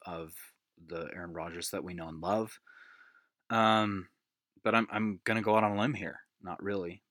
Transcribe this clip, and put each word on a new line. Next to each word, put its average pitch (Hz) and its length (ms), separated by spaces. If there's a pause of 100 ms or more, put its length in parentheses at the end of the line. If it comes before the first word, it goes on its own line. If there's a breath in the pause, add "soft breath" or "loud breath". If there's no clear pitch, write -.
of 82 260 (540)
the 82 280
Aaron 87 200
Rodgers 85 360
that 95 140
we 90 80
know 85 160
and 80 140
love. 107 360 (920 loud breath)
Um, 110 580 (560)
but 110 100
I'm, 113 160
I'm 107 340
gonna 113 180
go 107 140
out 110 80
on 104 120
a 101 40
limb 127 120
here. 82 280 (220)
Not 90 200
really, 92 480